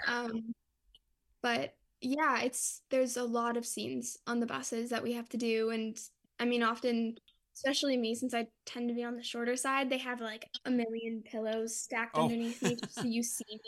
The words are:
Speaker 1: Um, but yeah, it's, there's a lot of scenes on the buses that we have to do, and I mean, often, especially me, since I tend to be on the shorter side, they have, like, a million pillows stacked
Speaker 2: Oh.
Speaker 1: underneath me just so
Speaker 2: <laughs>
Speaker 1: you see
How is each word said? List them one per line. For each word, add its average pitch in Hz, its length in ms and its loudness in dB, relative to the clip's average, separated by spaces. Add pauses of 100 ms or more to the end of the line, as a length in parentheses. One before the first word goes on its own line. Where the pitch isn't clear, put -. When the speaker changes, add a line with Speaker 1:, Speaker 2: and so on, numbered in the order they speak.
Speaker 1:
Um, 233 480 0 (840)
but 240 360 0 (260)
yeah, 269 400 2
it's, - 480 -2
there's 262 260 2
a 247 80 0
lot 233 320 0
of 240 80 -2
scenes 233 600 -4
on 240 140 0
the 233 60 2
buses 240 440 -4
that 233 120 0
we 240 120 0
have 233 160 -6
to 233 80 -2
do, 226 320 2
and 220 280 -2 (400)
I 240 60 0
mean, 240 180 4
often, 226 540 2 (380)
especially 277 420 2
me, 233 180 2
since 240 200 -2
I 233 140 0 (180)
tend 240 220 -4
to 240 60 0
be 240 100 -2
on 240 120 -4
the 240 60 -8
shorter 233 340 0
side, 269 320 2
they 262 100 2
have, 247 220 -4
like, 226 260 -6 (200)
a - 40 2
million 226 520 0
pillows 220 520 -2
stacked - 420 -2
Speaker 2:
Oh. 156 80 6
Speaker 1:
underneath 233 360 2
me 240 160 2
just - 200 -10
so - 60 -2
Speaker 2:
<laughs> - 40 2
Speaker 1:
you 233 160 2
see 220 460 -6